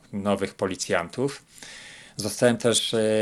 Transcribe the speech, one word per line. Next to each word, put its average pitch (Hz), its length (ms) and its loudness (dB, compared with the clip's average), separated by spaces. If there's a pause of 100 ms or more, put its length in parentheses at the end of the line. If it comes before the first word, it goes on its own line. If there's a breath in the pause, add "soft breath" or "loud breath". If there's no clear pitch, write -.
(120)
nowych 98 420 0
policjantów. 95 880 -2 (760 loud breath)
Zostałem 113 400 2
też, 110 380 2
e, 113 60 4 (220)